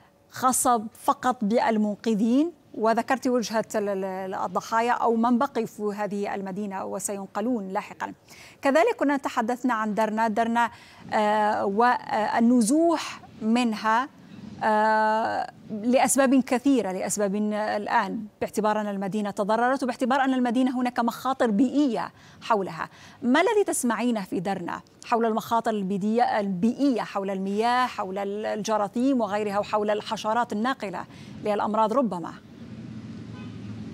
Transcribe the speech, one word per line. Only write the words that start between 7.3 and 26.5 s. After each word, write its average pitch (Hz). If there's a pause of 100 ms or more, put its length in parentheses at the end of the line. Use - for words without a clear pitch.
لاحقاً. 196 (480)
كذلك 311
كنا 285
تحدثنا 254
عن 214
درنا، 220
درنا، 233 (420)
آه، 214
والنزوح 240 (220)
منها، 220 (540)
آه، 214 (180)
لأسباب 247
كثيرة، 240
لأسباب 196 (180)
الآن 208 (160)
باعتبار 214
أن 208
المدينة 202
تضررت 226
وباعتبار 254
أن 262
المدينة 254
هناك 247
مخاطر 240
بيئية 247 (300)
حولها. 180 (320)
ما 254
الذي 415
تسمعينه 233
في -
درنا 180 (240)
حول 233
المخاطر 226
البيئية، 208
البيئية 214